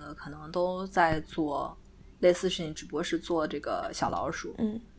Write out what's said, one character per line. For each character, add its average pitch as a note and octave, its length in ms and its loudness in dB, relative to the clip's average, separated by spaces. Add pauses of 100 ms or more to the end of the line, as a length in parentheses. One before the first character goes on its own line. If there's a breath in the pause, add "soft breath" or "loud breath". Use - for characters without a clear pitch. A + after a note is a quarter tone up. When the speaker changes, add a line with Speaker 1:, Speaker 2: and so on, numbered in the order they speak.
Speaker 1:
个， D3 140 -12
可 - 160 -12
能 D3+ 200 -12
都 F3+ 360 0
在 E3 340 4
做 C#3 560 -2 (440)
类 F3+ 120 10
似 F#3 160 0
事 F3+ 140 -2
情， D#3 100 -4
只 - 140 -10
不 - 60 -10
过 D3 100 0
是 E3+ 160 0
做 D#3+ 280 0
这 C#3+ 140 -4
个 G#2 320 -2
小 - 160 0
老 F#2+ 220 0
鼠。 - 280 -6
Speaker 2:
嗯。 A3 220 0 (180)